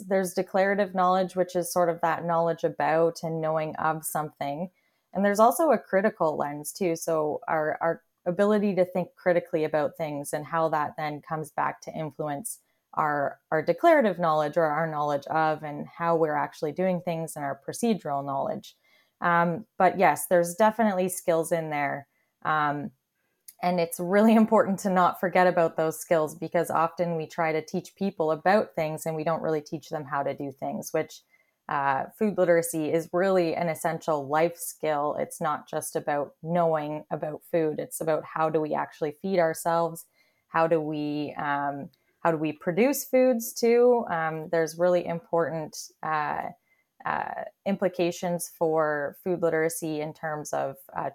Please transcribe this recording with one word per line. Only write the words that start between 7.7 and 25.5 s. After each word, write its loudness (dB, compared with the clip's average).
our -2
ability 2
to 6
think -4
critically 0
about 0
things -6
and -4
how 0
that -2
then -6
comes -8
back -2
to -14
influence -8
our, 0
our 2
declarative 4
knowledge 2
or 4
our 0
knowledge -2
of 0
and -8
how 0
we're 2
actually -4
doing 0
things -6
and -8
our -6
procedural -2
knowledge. -6
Um, 2
but 4
yes, 4
there's 2
definitely 2
skills 0
in 0
there. -4
Um, 0
and 0
it's -4
really 6
<laughs> 8
important 4
to -2
not 2
forget 4
about 2